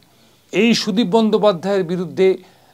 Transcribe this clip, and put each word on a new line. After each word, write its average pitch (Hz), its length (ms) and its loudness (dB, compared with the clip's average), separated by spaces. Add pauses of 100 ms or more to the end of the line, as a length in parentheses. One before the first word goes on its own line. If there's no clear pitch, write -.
(520)
এই 220 220 2
সুদীপ 208 360 -2
বন্দ্যোপাধ্যায়ের 202 720 0
বিরুদ্ধে 180 540 -2 (360)